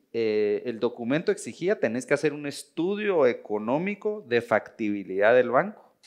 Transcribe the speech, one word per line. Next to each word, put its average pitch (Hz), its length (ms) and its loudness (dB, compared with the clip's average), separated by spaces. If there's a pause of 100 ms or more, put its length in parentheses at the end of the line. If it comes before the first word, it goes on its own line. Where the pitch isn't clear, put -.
(120)
eh, 107 540 0
el 117 140 -6
documento 123 520 -2
exigía, 196 480 -4
tenés 123 260 -2
que - 80 0
hacer 143 200 2
un 147 120 -10
estudio 180 800 0
económico 160 1000 -2
de 120 140 2
factibilidad 104 920 0
del 123 160 4
banco. 170 460 -2 (120)